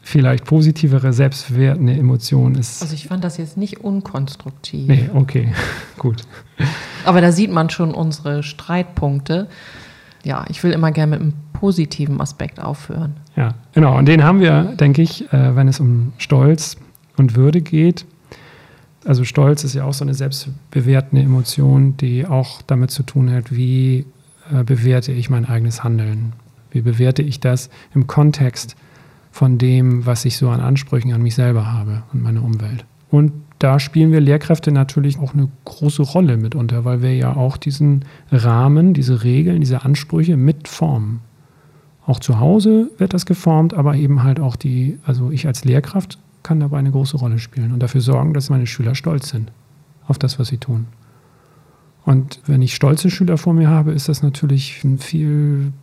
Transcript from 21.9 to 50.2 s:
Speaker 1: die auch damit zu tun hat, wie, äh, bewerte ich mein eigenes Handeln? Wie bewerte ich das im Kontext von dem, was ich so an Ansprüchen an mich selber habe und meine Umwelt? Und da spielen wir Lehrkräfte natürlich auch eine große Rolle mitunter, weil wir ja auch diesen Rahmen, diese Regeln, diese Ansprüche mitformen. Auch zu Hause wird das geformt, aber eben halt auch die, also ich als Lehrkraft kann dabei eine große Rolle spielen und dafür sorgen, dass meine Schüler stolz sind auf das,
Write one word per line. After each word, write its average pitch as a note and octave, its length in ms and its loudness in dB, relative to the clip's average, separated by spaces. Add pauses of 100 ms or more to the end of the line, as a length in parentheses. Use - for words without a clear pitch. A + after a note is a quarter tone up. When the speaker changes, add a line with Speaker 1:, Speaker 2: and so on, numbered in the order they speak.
Speaker 1:
die B2+ 300 -2
auch C3 360 -4
damit B2+ 280 0
zu C#3 120 -8
tun B2+ 280 0
hat, B2 240 -4
wie, B2+ 520 0 (460)
äh, B2+ 120 2
bewerte B2+ 480 2
ich B2 180 -4
mein A#2+ 160 0
eigenes A#2 360 -2
Handeln? A2+ 520 -2 (360)
Wie A#2+ 120 -2
bewerte B2+ 400 2
ich D3 180 -4
das B2+ 300 -2 (240)
im C3+ 120 2
Kontext D3 680 0 (560)
von B2+ 260 2
dem, B2+ 480 2
was B2 180 -2
ich B2 120 -2
so B2+ 140 0
an B2 100 -2
Ansprüchen B2+ 520 -2
an A#2 100 0
mich A#2 120 -2
selber A#2 380 0
habe G#2+ 300 -6 (100)
und B2+ 100 -4
meine A2+ 200 -2
Umwelt? A2+ 420 -6 (260)
Und D3 220 4 (260)
da C#3 200 2
spielen D#3+ 340 2
wir D#3 80 4
Lehrkräfte D3+ 520 2
natürlich C#3 460 0
auch C3+ 160 -6
eine C#3 140 2 (160)
große D3 380 -2
Rolle C#3+ 340 2
mitunter, A#2 480 -2
weil B2 180 -2
wir C3 120 0
ja B2+ 220 -2
auch C3 220 -2
diesen C#3+ 480 0 (240)
Rahmen, C3+ 640 4
diese B2+ 280 0
Regeln, D#3 380 2
diese B2+ 240 -2
Ansprüche D#3+ 520 0
mitformen. B2+ 840 -2 (840)
Auch - 140 0
zu A2+ 200 0
Hause A3 580 2
wird F#3 160 -2
das F3+ 120 -4
geformt, E3+ 480 2
aber D3 220 0
eben C#3+ 260 2
halt C3 180 2
auch B2+ 160 -4
die, C3 480 -2
also B2+ 260 -2
ich D3+ 160 -4
als C3 180 -4
Lehrkraft C#3 540 -2 (240)
kann D#3+ 180 -2
dabei C#3+ 180 -2
eine C#3 120 0
große C3+ 280 -2
Rolle A#2 200 -2
spielen A#2 340 -6
und B2 80 -2
dafür B2+ 200 0
sorgen, C3 320 0
dass C#3 180 -4
meine B2+ 160 0
Schüler A#2 280 -4
stolz D3+ 340 -4
sind A2+ 240 -8 (540)
auf C#3 120 0
das, - 200 -4